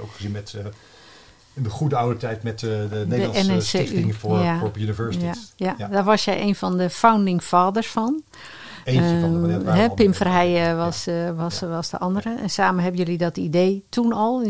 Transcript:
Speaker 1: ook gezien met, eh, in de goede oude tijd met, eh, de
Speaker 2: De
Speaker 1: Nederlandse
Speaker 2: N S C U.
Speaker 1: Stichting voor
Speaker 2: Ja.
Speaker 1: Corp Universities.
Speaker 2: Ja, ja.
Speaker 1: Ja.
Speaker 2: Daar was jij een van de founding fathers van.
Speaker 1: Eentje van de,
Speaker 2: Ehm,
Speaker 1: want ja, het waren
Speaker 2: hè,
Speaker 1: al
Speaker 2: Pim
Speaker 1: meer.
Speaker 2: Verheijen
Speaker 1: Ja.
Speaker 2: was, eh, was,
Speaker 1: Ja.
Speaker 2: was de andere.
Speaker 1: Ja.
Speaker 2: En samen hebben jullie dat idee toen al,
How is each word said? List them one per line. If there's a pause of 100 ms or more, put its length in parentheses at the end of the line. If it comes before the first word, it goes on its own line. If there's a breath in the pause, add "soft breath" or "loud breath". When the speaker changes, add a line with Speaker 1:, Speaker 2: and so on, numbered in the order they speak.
Speaker 1:
ook
gezien
met,
eh, (880 loud breath)
in
de
goede
oude
tijd
met,
eh,
de
Speaker 2:
De
Speaker 1:
Nederlandse
Speaker 2:
N
S
C
U.
Speaker 1:
Stichting
voor
Speaker 2:
Ja.
Speaker 1:
Corp
Universities.
Speaker 2:
Ja,
ja.
Speaker 1:
Ja.
Speaker 2:
Daar
was
jij
een
van
de
founding
fathers
van. (640 loud breath)
Speaker 1:
Eentje
van
de,
Speaker 2:
Ehm,
Speaker 1:
want
ja,
het
waren
Speaker 2:
hè,
Speaker 1:
al
Speaker 2:
Pim
Speaker 1:
meer.
Speaker 2:
Verheijen
Speaker 1:
Ja.
Speaker 2:
was,
eh,
was,
Speaker 1:
Ja.
Speaker 2:
was
de
andere.
Speaker 1:
Ja.
Speaker 2:
En
samen
hebben
jullie
dat
idee
toen
al,